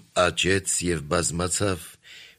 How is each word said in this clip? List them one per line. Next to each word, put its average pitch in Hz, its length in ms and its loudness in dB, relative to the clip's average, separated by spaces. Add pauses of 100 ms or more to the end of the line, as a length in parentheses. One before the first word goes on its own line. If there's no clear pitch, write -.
(160)
աճեց 90 680 2
և 85 220 0
բազմացավ, 85 840 0 (540)